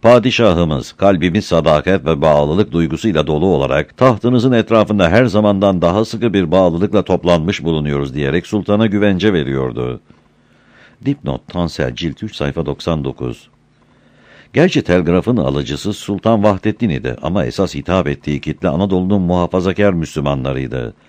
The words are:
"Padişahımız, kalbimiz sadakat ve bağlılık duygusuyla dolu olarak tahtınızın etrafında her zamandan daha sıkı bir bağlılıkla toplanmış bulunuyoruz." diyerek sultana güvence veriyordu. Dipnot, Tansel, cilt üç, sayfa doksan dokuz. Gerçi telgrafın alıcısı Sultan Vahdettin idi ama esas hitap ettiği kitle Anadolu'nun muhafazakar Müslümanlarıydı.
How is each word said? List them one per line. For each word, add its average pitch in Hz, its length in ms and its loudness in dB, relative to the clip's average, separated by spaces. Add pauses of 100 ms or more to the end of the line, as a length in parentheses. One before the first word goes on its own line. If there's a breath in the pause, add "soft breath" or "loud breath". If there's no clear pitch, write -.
"Padişahımız, 104 880 4
kalbimiz 90 540 0
sadakat 80 600 2
ve 76 160 0
bağlılık 76 500 2
duygusuyla 80 560 -2
dolu 78 180 0
olarak 71 520 0
tahtınızın 123 540 2
etrafında 107 580 2
her 113 160 4
zamandan 101 560 2
daha 92 240 2
sıkı 113 280 -4
bir 92 180 0
bağlılıkla 92 500 2
toplanmış 85 640 0
bulunuyoruz." 73 500 -2
diyerek 71 340 -2
sultana 104 380 0
güvence 101 480 2
veriyordu. 64 680 -4 (1040 soft breath)
Dipnot, 135 420 -6
Tansel, 78 480 -4
cilt 80 280 -6
üç, 107 120 -12
sayfa 73 300 -4
doksan 73 380 -4
dokuz. 64 460 -10 (1040 soft breath)
Gerçi 156 280 2
telgrafın 90 560 2
alıcısı 71 560 -4
Sultan 101 500 -2
Vahdettin 104 460 0
idi 62 320 -4
ama 85 240 -2
esas 85 300 -4
hitap 85 320 0
ettiği 71 340 -4
kitle 80 280 -4
Anadolu'nun 92 520 0
muhafazakar 90 720 0
Müslümanlarıydı. 67 1000 -4 (160 loud breath)